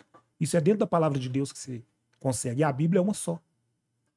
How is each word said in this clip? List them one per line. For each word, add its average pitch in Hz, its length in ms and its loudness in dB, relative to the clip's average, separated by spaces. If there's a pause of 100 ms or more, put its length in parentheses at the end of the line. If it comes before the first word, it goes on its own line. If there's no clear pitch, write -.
(400)
Isso 160 160 0
é 165 40 4
dentro 196 200 4
da 170 60 0
palavra 160 320 2
de 127 100 -4
Deus 135 240 -2
que - 60 -18
você 120 240 -12 (360)
consegue. 127 440 -2
E - 20 4
a 143 80 2
Bíblia 165 260 2
é 180 40 4
uma 202 120 0
só. 170 240 -6 (800)